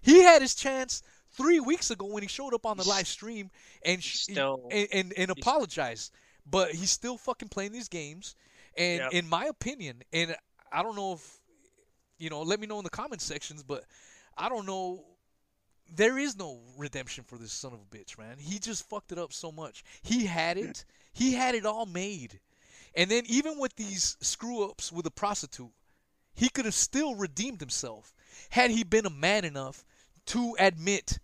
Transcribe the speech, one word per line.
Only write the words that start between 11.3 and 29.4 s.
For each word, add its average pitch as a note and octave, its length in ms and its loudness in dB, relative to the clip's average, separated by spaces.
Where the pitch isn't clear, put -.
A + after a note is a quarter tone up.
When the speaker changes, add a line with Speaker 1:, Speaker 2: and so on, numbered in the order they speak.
Speaker 1:
you D#3+ 100 -8
know, D3+ 120 -6
let F#3+ 180 -2
me G#3+ 80 -10
know G#3+ 120 -8
in G3 40 -12
the E3+ 60 -8
comment A#3 320 -10
sections, D3 420 -10
but C3 220 -10
I G3+ 120 -4
don't A3 180 -6
know. F#3 380 -8
There A3+ 220 4
is C#4 200 -4
no D3 220 -12
redemption C3+ 460 -10
for A#2+ 140 -18
this A2+ 140 -14
son B2+ 220 -10
of A2 60 -18
a G2 160 -20
bitch, G2+ 220 -18
man. A2+ 220 -16
He E3 180 -8
just G#3 320 -8
fucked G3+ 220 -10
it E3+ 80 -8
up E3+ 120 -8
so E3 200 -10
much. D#3 320 -14
He A#3 240 0
had E3+ 320 -2
it. A#3 280 -8
He B3+ 200 2
had B3+ 220 0
it G#3 100 -4
all A3 200 -2
made. F3 540 -8
And F3+ 160 2
then A#3+ 160 4
even C#4+ 320 2
with C4 160 -2
these G3 460 -4
screw-ups - 680 -4
with E3 140 -6
a D#3+ 60 -4
prostitute, D3+ 600 -6
he B3+ 160 2
could B3+ 160 -2
have G#3 80 -2
still C#4 420 0
redeemed G3 440 -6
himself A#2+ 540 -10
had B3 220 4
he A3 120 0
been G#3+ 220 2
a F#3 60 0
man F3 340 0